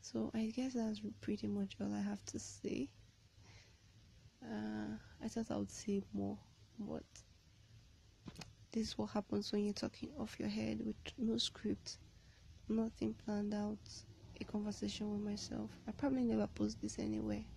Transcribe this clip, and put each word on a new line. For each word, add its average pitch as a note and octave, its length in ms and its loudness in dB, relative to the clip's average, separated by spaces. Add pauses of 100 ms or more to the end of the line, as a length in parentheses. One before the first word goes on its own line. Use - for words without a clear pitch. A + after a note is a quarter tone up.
(160)
So A3 180 2
I A3 120 2 (100)
guess B3+ 200 0
that's A3 260 2 (180)
pretty G#3 260 0
much G3+ 360 2
all G3+ 120 2
I G#3 60 2
have G3+ 280 2
to - 120 -2
say. - 480 -2 (1500)
Uh, G#3+ 540 -2 (260)
I A3+ 60 -2
thought A3 240 0
I - 60 2
would G3+ 120 2
say G3+ 340 2 (100)
more, G3+ 240 2 (420)
but - 240 -2 (1700)
this A3 160 2
is - 100 -4
what G#3+ 100 2
happens G#3 440 2
when G#3 140 6
you're G#3 80 4
talking - 440 -2
off A3 220 -4
your - 80 0
head A3 380 2
with G#3+ 100 0 (220)
no A3+ 200 4
script, - 600 0 (720)
nothing A3 440 2 (120)
planned G#3 280 2
out, G#3 240 2 (640)
a - 60 -2
conversation G#3 680 0
with G#3 80 2
myself. G#3 500 0 (160)
I A3 60 -4
probably C4 320 4
never A3 240 6
post G#3+ 340 2
this G#3+ 160 -2
anywhere G#2+ 460 2 (120)